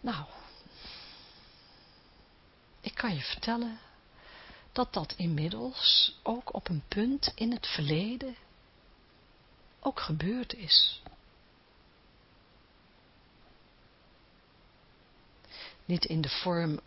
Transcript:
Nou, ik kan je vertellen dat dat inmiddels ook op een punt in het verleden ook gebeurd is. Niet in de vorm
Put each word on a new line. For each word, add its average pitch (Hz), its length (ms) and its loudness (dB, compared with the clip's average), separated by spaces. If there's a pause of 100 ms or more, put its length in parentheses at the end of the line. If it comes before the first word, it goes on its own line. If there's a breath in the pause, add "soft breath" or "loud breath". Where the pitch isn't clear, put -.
Nou, 180 220 -4 (2500 loud breath)
ik - 140 -8
kan 214 200 0
je 135 60 -2
vertellen 226 580 -2 (920 loud breath)
dat - 220 0
dat 160 240 -2
inmiddels 180 1040 4
ook 233 300 -2
op - 160 -4
een 160 180 0
punt 247 480 2
in 226 160 0
het 233 160 -4
verleden 208 680 0 (1400)
ook - 200 -2
gebeurd 180 540 0
is. - 480 4 (4000 loud breath)
Niet 175 200 2
in 160 160 0
de 139 80 0
vorm 170 580 2